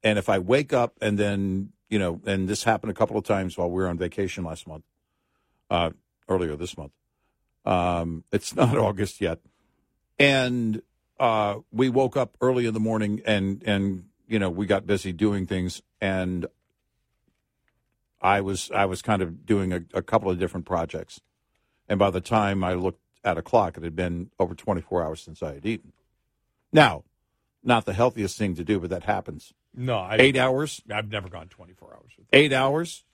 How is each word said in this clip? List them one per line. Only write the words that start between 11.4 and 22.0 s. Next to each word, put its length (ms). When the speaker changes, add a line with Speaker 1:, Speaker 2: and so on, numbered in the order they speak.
Speaker 1:
we 180
woke 280
up 240
early 240
in 80
the 60
morning 460
and, 380
and, 420
you 140
know, 100
we 180
got 200
busy 240
doing 360
things. 340
And 460
I 200
was, 300
I 140
was 160
kind 200
of 240
doing 280
a, 80
a 80
couple 280
of 100
different 260
projects. 540
And 100
by 120